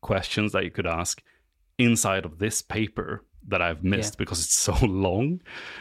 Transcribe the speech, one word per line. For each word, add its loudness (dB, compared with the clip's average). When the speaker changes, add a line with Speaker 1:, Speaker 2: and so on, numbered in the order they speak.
Speaker 1:
questions 0
that 0
you -6
could -4
ask -2
inside 4
of -10
this -2
paper -4
that 0
I've -2
missed 0
Speaker 2:
Yeah. -20
Speaker 1:
because -4
it's 0
so 0
<laughs> 4
long. 0